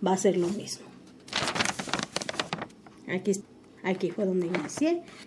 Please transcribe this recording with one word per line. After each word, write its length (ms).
va 100
a 20
ser 220
lo 100
mismo. 380
Aquí, 260
aquí 260
fue 140
donde 220
inicié 560